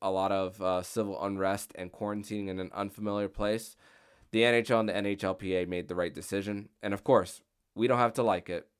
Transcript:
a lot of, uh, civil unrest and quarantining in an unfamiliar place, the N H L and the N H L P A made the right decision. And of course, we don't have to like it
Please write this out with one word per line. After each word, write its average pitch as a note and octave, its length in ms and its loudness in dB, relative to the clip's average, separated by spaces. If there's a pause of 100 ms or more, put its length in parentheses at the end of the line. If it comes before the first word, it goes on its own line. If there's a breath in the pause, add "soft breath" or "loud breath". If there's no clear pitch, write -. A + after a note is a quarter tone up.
a G2 80 0
lot F#2+ 220 2
of, F#2+ 300 -2
uh, F#2 200 2
civil G2+ 420 -4
unrest G2 520 -2
and F2+ 160 -10
quarantining G#2 560 -6
in F#2 120 -4
an F#2 140 -6
unfamiliar G2+ 540 -4
place, G#2 480 -4 (560 soft breath)
the A2+ 140 6
N A#2+ 100 6
H A#2 160 2
L A#2 80 6
and A2 100 2
the F2+ 60 -2
N G2+ 100 0
H G2+ 180 -2
L F#2+ 120 0
P F#2 200 -2
A F2+ 100 2
made F2+ 220 -4
the F2 80 -6
right F2 180 -2
decision. G2+ 560 -4 (120)
And G2+ 120 -2
of G2 100 -6
course, G#2 380 4 (340)
we A#2 120 2
don't B2 100 4
have A#2+ 160 4
to - 100 0
like F2+ 260 0
it F2 180 -6 (120)